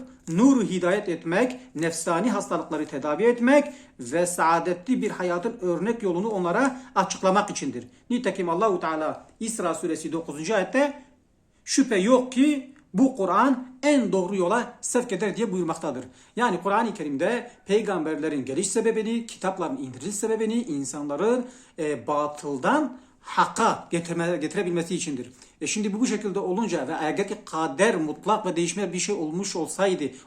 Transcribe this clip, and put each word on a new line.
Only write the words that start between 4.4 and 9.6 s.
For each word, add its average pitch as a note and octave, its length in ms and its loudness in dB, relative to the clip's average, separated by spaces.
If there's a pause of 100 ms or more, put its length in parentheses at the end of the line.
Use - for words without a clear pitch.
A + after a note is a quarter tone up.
bir G#3 80 0
hayatın F3+ 520 -2
örnek F3+ 420 -2
yolunu F#3+ 260 0
onlara G#3 520 0 (140)
açıklamak F#3+ 540 2
içindir. B2 380 -6 (220)
Nitekim G3 400 0
Allahu F3+ 300 2
Teala D#3 480 -4 (120)
İsra F3+ 360 -2